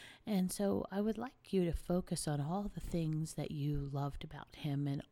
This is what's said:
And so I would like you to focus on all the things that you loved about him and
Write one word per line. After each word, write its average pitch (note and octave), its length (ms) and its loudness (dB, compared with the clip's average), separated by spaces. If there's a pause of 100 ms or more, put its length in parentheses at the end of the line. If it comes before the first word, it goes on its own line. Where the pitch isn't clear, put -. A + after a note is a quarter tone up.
(240)
And F#3 260 2
so G3+ 400 2
I G3 120 0
would A3 160 2
like - 340 -8
you F#3 120 6
to E3+ 80 2
focus - 540 0
on D3 140 2
all F#3 320 0
the D#3+ 80 -6
things D#3 540 0
that - 160 -4
you C#3+ 420 0
loved C#3+ 320 -2
about - 300 -12
him C#3+ 320 0
and C#3 240 0